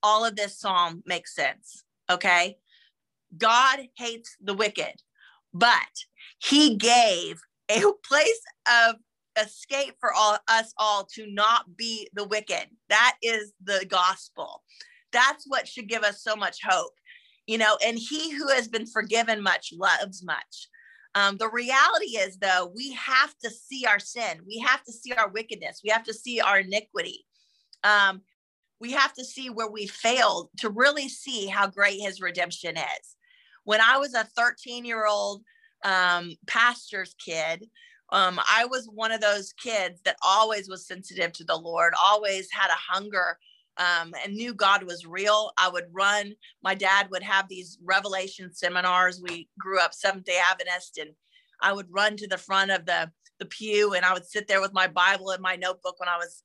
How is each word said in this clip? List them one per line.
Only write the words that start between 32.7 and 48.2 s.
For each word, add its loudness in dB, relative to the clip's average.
is. -8
When 2
I 8
was -2
a 0
thirteen-year-old, -2
um, 0
pastor's 0
kid, -6
um, 2
I 4
was -6
one -4
of -4
those 0
kids -4
that 0
always 2
was -14
sensitive -6
to -18
the -2
Lord, 0
always 2
had 0
a -2
hunger, -2
um, 0
and -8
knew -8
God 2
was -12
real. 0
I 2
would -4
run. 0
My 0
dad 2
would -8
have -2
these -16
revelation -2